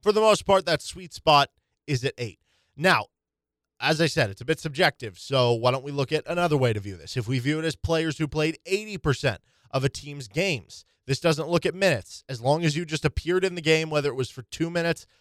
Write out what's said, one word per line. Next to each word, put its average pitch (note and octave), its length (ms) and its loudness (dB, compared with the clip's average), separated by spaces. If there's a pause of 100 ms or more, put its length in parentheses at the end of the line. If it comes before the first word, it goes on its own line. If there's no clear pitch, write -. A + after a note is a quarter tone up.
For G#3 120 0
the G#3 80 2
most G#3+ 260 4
part, F#3+ 200 4
that E3 160 0
sweet - 300 -14
spot C#3+ 380 4 (360)
is B2+ 180 -2
at C3+ 120 -4
eight. A2 220 -10 (380)
Now, D3 300 2 (760)
as D3 200 2
I E3+ 60 4
said, C3 240 0
it's F#2+ 120 -12
a A#2 40 -14
bit D#3 140 -2
subjective, C#3+ 580 -2
so B2+ 340 2
why A#2+ 200 2
don't C3+ 100 -4
we C#3+ 80 -10
look C#3 220 -2
at D#3 140 -2
another E3+ 300 0
way B2+ 160 2
to G#2 80 -2
view G2 160 -12
this? D#2 200 -12
If A#2 100 -4
we C3 120 -2
view C#3+ 200 -2
it D#3+ 60 -6
as D#3+ 100 -2
players E3 440 -2
who D#3 100 -2
played D#3 380 -2
eighty G3+ 320 -4
percent C3+ 420 0 (300)
of C3 120 -2
a C3+ 60 0
team's C#3+ 400 -10
games, D3+ 560 -4 (220)
this C3+ 120 -2
doesn't D#3 300 0
look E3+ 180 2
at E3 80 -2
minutes. F3 540 -2
As C3 120 -10
long D3 240 2
as D3 120 2
you F3 80 -2
just D3+ 200 -4
appeared F3+ 400 0
in F3+ 120 -2
the F3 60 -6
game, D#3+ 280 4
whether D3 200 2
it B2 60 -8
was C3 140 -2
for C3 120 -14
two E3 280 -4
minutes, E3+ 360 0 (140)